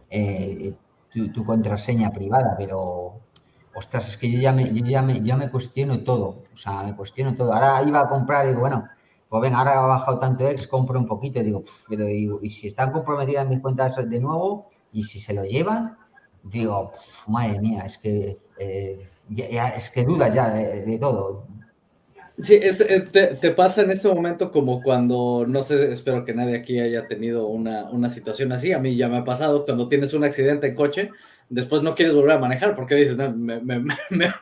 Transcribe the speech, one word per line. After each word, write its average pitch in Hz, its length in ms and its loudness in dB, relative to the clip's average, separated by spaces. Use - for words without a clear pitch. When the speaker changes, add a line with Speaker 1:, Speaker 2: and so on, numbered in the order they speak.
Speaker 1:
eh, 98 640 -2
tu, 110 200 -2
tu 107 140 -6
contraseña 107 640 0
privada, 104 460 0
pero, 95 640 -6
ostras, 104 340 -8
es 101 80 -12
que 120 140 -2
yo 123 80 2
ya 131 120 4
me, 131 220 2
yo 117 120 0
ya 131 160 2
me, 127 200 2
ya 123 160 2
me 139 120 -2
cuestiono 135 540 -4
todo, 104 480 -2
o - 60 -20
sea, 98 260 -8
me 104 120 -6
cuestiono 117 400 -4
todo. 120 180 0
Ahora 135 340 4
iba 143 120 4
a 135 100 2
comprar 139 360 2
y 135 40 2
digo, 120 120 0
bueno, 127 260 -2
pues 113 120 0
venga, 123 180 2
ahora 131 200 4
ha 127 80 4
bajado 127 320 2
tanto 131 280 2
X, 143 200 -2
compro 131 320 0
un 113 80 0
poquito, 113 320 -4
y 110 40 0
digo, 101 180 -2
"Pf", - 100 -20
pero 107 160 -2
digo, 104 360 -2
"¿y 104 80 -8
si - 180 -12
están 131 240 -2
comprometidas 143 560 -2
mis 131 140 0
cuentas 131 340 0
de 117 100 -2
nuevo? 175 500 -2
¿Y 110 120 -6
si 104 160 -10
se - 140 -8
lo 101 100 -4
llevan?". 170 540 -2
Digo, 101 480 -4
"Pf, - 400 -14
madre 113 280 0
mía, 107 260 -2
es - 140 -12
que, 104 400 -4
eh, 98 500 -8
ya, 107 200 -8
ya, 120 200 -2
es - 220 -10
que 123 120 -2
dudas 131 300 2
ya 120 160 2
de, 104 340 -4
de 110 160 -4
todo". 101 480 -4
Speaker 2:
Sí, 208 180 8
es, 190 220 2
eh, 190 200 4
te, 190 240 6
te 170 160 2
pasa 190 320 4
en 190 80 2
este 190 160 0
momento 170 440 0
como 127 300 2
cuando, 123 680 2
no 131 140 0
sé, 139 300 2
espero 123 340 -4
que 117 80 -6
nadie 120 220 -2
aquí 120 240 -4
haya 117 280 -2
tenido 113 380 -4
una, 110 460 -6
una 120 180 0
situación 120 420 -6
así, 135 220 -2
a 143 60 0
mí 131 160 0
ya 120 120 2
me 120 100 -2
ha 120 60 -2
pasado, 147 420 0
cuando 120 220 -2
tienes 139 280 0
un 147 80 2
accidente 143 420 2
en 127 100 0
coche, 151 360 0
después 127 360 0
no 160 100 0
quieres 165 220 4
volver 147 160 8
a 151 80 6
manejar 127 360 0
porque 131 200 0
dices, 139 220 6
"No, 120 140 -2
me, 117 300 -4
me, 123 260 -2
<laughs> - 220 -6
me, 180 320 2